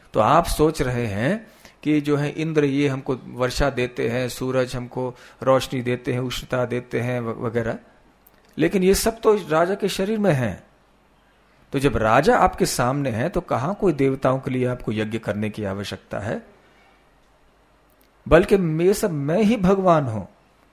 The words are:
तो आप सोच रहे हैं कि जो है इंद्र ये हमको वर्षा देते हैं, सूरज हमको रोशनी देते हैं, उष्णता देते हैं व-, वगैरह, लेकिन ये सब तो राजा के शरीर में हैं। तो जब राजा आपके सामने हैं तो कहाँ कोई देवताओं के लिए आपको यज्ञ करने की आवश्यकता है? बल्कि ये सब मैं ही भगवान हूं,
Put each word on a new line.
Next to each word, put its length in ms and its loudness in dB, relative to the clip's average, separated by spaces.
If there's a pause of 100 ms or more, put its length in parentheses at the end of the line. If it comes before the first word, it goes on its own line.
(140)
तो 60 0
आप 260 4
सोच 360 0
रहे 240 -2
हैं 420 -2 (360)
कि 180 2
जो 160 0
है 120 -2
इंद्र 360 0
ये 220 2
हमको 280 -4
वर्षा 540 -2
देते 400 -2
हैं, 200 -2
सूरज 460 -4
हमको 400 -8 (280)
रोशनी 380 0
देते 320 -2
हैं, 60 -2
उष्णता 460 -4
देते 340 -4
हैं 200 -4
व-, 260 -6
वगैरह, 340 -4 (800)
लेकिन 260 0
ये 120 6
सब 260 -2
तो 280 2
राजा 260 2
के 140 -2
शरीर 300 -4
में 140 4
हैं। 300 -2 (1080)
तो 80 -2
जब 180 2
राजा 400 4
आपके 280 2
सामने 440 -2
हैं 200 -2
तो 120 -4
कहाँ 340 -4
कोई 180 2
देवताओं 460 2
के 120 -6
लिए 140 0
आपको 260 -4
यज्ञ 280 -4
करने 300 -4
की 140 -10
आवश्यकता 560 -8
है? 240 -6 (1800)
बल्कि 560 4
ये 100 6
सब 180 -2
मैं 300 0
ही 160 4
भगवान 480 4
हूं, 200 -4 (480)